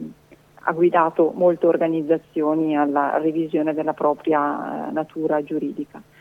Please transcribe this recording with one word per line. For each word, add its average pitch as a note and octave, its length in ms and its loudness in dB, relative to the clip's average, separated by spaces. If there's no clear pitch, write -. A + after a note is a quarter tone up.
ha - 180 -4
guidato E3 600 2
molte F3 320 2
organizzazioni D#3+ 1120 0
alla C#3+ 400 0
revisione D#3 560 -2
della D3+ 220 -2
propria, D3 960 -2
eh, D#3 40 -8
natura D#3 500 -4
giuridica. D3 600 -8